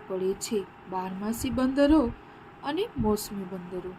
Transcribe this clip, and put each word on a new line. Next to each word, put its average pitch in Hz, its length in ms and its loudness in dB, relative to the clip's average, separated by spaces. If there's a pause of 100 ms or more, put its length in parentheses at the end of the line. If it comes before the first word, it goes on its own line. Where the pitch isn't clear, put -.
પડે 190 260 0
છે, 196 300 -4 (260)
બારમાસી 190 600 -4
બંદરો 262 640 6 (520)
અને 330 240 -2 (100)
મોસમી 208 460 0
બંદરો. 180 540 -8